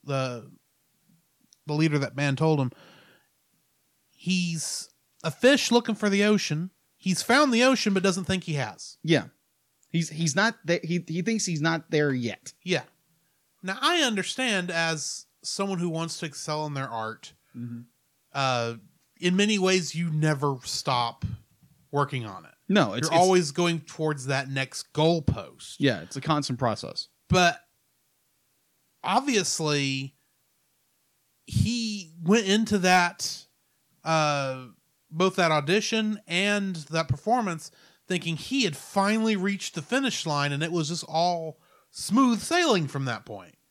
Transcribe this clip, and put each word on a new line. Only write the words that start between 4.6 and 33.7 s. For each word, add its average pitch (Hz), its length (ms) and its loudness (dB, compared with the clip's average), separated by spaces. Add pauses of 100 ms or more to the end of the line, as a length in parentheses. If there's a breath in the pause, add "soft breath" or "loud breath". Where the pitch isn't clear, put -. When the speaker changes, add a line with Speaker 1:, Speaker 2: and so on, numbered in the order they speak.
Speaker 1:
a 170 60 -2
fish - 400 4
looking 233 240 2
for 208 140 -2
the 202 160 2
ocean. 185 460 0 (260)
He's - 260 -2
found 269 300 4
the 233 120 4
ocean, 247 300 4
but 190 80 2
doesn't 185 220 2
think 190 200 -2
he 160 100 -4
has. 117 480 -8
Speaker 2:
Yeah. 156 220 4 (680)
He's, 165 180 -2
he's 156 260 -2
not 220 220 2 (100)
th-, 170 180 0
he, 175 220 -2
he 165 160 -4
thinks 220 220 -2
he's 165 160 -4
not 165 300 -2
there 147 220 2
yet. 120 400 -6 (100)
Speaker 1:
Yeah. 175 200 -2 (800)
Now, 190 180 -8
I 320 220 2
understand 208 680 -2
as 165 560 -4 (180)
someone 196 340 -4
who 175 120 -2
wants 165 300 -6
to 170 60 -6
excel 151 400 -6
in 147 80 -8
their 135 140 -4
art, 110 460 -8 (220)
Speaker 2:
Mm-hmm. 117 240 -12 (520)
Speaker 1:
uh, 123 420 -2 (460)
in 180 160 0
many 208 220 2
ways, 185 360 2
you 170 160 -2
never 151 540 2
stop 120 600 -2 (680)
working 139 340 -2
on 92 220 -12
it. - 40 -20 (180)
Speaker 2:
No, 160 260 4
it's, 117 160 -2
Speaker 1:
You're - 80 2
Speaker 2:
it's 175 40 8
Speaker 1:
always 180 280 6
going 170 300 0
towards 151 460 -4
that 135 220 -2
next 135 460 -6
goalpost. 156 840 0
Speaker 2:
Yeah, 123 220 2
it's 85 160 -14
a 135 60 -8
constant 131 360 -2
process. - 500 -4 (200)
Speaker 1:
But 180 320 4 (1400)
obviously, 151 1120 0 (1300)
he 214 680 -2 (100)
went 196 240 4
into 208 320 2
that, 180 680 2 (600)